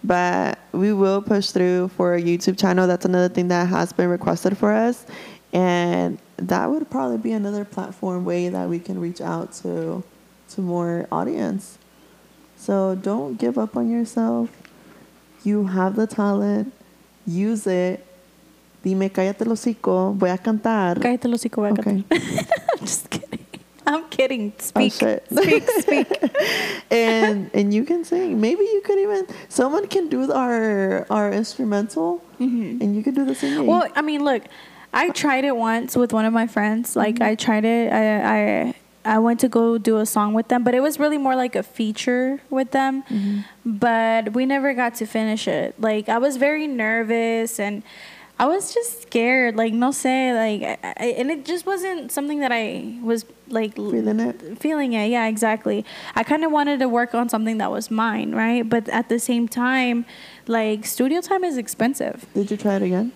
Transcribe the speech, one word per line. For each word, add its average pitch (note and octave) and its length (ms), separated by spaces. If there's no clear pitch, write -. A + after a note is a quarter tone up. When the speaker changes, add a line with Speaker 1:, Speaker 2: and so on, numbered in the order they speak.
Speaker 1:
but F3+ 540
we G3 200
will G3 300
push G3+ 300
through F3+ 440
for F3+ 180
a E3+ 80
YouTube F3 360
channel. F#3 280
That's F3+ 200
another F3+ 260
thing F3+ 160
that F3 200
has E3+ 260
been F3+ 160
requested F3 480
for G#3 140
us. A#3 340
And F3 640
that F3+ 340
would D4+ 200
probably B3+ 280
be A3+ 140
another G#3 320
platform F#3+ 600
way F3 240
that F3+ 180
we E3+ 100
can F#3 220
reach F3 200
out E3+ 320
to, E3+ 400
to - 60
more F3 520
audience. G3 680
So F#3+ 380
don't A3 440
give A#3+ 200
up A3 180
on A#3+ 140
yourself. A#3 580
You G#3 220
have F#3 300
the A3 100
talent. G#3 680
Use G#3 400
it. F3+ 400
Dime, F#3+ 280
"Cállate G3 320
el A3+ 100
hocico, G3 640
voy F#3+ 140
a F#3 80
cantar." G#3+ 640
Speaker 2:
Cállate B3 260
el A#3+ 80
hocico, A#3 280
voy G#3 60
a G#3 40
Speaker 1:
Okay. G3+ 360
Speaker 2:
cantar. - 20
<laughs> - 680
I'm - 60
just - 240
kidding. - 360
I'm D#4 220
kidding. B3 500
Speaker 1:
Oh, - 40
Speaker 2:
Speak. G#3 300
Speaker 1:
shit. - 380
Speaker 2:
Speak, - 380
speak. - 320
Speaker 1:
<laughs> - 60
And, A3 640
and G3+ 180
you A3 120
can E4+ 200
sing. E4+ 360
Maybe E4 240
you G#4 200
could G4 140
even, G4 280
someone D4 380
can F#4 220
do C4 240
our, A3 760
our G#3 220
instrumental, A3+ 880
Speaker 2:
Mm-hmm. A#3+ 420
Speaker 1:
and G#3 140
you G#3+ 60
could C4+ 120
do C#4 120
the C4+ 80
singing. C#4 320
Speaker 2:
Well, E4+ 280
I C#4+ 80
mean, D4+ 220
look, C4 180
I D#4 160
tried C4+ 340
it C#4 120
once A3+ 400
with A#3+ 160
one A3 120
of A3 80
my A3+ 140
friends. A3 500
Like, A3 200
Speaker 1:
Mm-hmm. A#3 80
Speaker 2:
I G#3+ 100
tried G#3+ 300
it. A3+ 280
I, G#3+ 460
I, G#3+ 360
I A3 140
went A#3 220
to B3+ 80
go A#3 300
do A3 200
a G#3+ 80
song G#3+ 280
with A3 140
them, B3 160
but A#3+ 100
it B3+ 60
was C#4+ 180
really D4+ 200
more C4 180
like B3+ 180
a A3+ 80
feature B3 760
with C4 220
them. C4+ 320
Speaker 1:
Mm-hmm. G3+ 360
Speaker 2:
But A3+ 680
we B3+ 120
never C#4 280
got A#3+ 220
to A3 100
finish A3 400
it. - 340
Like, G#3+ 280
I A3 100
was C4+ 200
very D4+ 280
nervous, A3+ 920
and G#3 220
I A#3+ 80
was F#4 280
just - 280
scared. A#3+ 540
Like, A3+ 180
no B3 160
sé, C4 440
like, A3 280
I, - 160
I, - 80
and C4 120
it D4 140
just E4+ 220
wasn't F#4 440
something D4 300
that C4 120
I A3+ 500
was, A3+ 220
like, A3 300
l- G#3 120
Speaker 1:
Feeling A3 300
it. A#3 380
Speaker 2:
feeling D4 360
it, G#3+ 140
yeah, A#3 180
exactly. A3 580
I A3+ 100
kinda D#4 240
wanted D4 320
to C4 80
work A#3+ 260
on A#3+ 140
something A3 300
that G3+ 120
was A3 200
mine, A3 440
right? A3+ 340
But A3+ 200
at A#3 220
the A#3 80
same A#3 300
time, B3 560
like, A3 400
studio C4+ 340
time F#4 240
is D#4+ 140
expensive. - 760
Speaker 1:
Did G3+ 160
you G#3 60
try G3+ 200
it G3 60
again? F#3+ 340